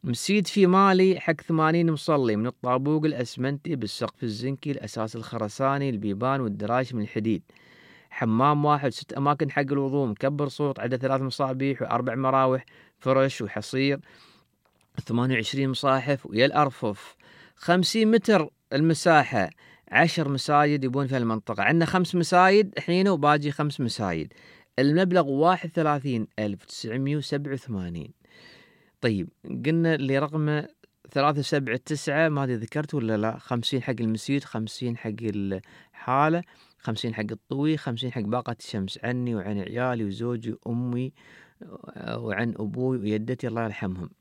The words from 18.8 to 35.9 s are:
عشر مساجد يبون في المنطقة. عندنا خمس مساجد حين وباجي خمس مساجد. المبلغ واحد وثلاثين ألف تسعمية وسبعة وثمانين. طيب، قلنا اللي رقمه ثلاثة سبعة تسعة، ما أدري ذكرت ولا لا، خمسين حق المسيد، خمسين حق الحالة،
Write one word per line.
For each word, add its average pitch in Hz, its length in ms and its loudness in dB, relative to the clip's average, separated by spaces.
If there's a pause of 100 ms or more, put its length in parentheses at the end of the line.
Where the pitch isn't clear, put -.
عشر 151 380 4
مساجد 147 540 2
يبون 131 240 0
في 131 100 -2
المنطقة. 113 460 -2
عندنا 160 220 4
خمس 180 300 0
مساجد 185 640 4
حين 185 280 2
وباجي 147 440 2
خمس 147 300 -2
مساجد. 92 520 -2 (460)
المبلغ 170 480 4
واحد 160 420 2
وثلاثين 143 580 0 (120)
ألف 104 260 -4
تسعمية 135 520 -4
وسبعة 143 360 -4
وثمانين. 90 580 -6 (880)
طيب، 104 280 0 (360)
قلنا 165 300 4
اللي 135 240 0
رقمه 151 480 0 (440)
ثلاثة 143 300 2
سبعة 131 440 0
تسعة، 156 440 0
ما 143 140 0
أدري 127 120 -2
ذكرت 143 380 -6
ولا 113 240 0
لا، 110 200 0
خمسين 120 460 -2
حق 127 160 -2
المسيد، 117 440 -2
خمسين 117 540 -6
حق 113 120 -8 (120)
الحالة، 117 1200 -2 (360)